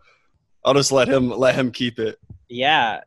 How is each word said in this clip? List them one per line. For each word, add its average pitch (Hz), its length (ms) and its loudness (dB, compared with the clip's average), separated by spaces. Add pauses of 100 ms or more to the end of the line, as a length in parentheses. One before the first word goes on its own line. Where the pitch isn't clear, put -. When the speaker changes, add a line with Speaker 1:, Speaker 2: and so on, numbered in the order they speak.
(640)
Speaker 1:
I'll 131 100 4
just 139 200 0
let 127 160 4
him, 127 200 2
let 123 260 0
him 127 160 -2
keep 120 280 -6
it. 107 200 -6 (280)
Speaker 2:
Yeah. 123 600 -2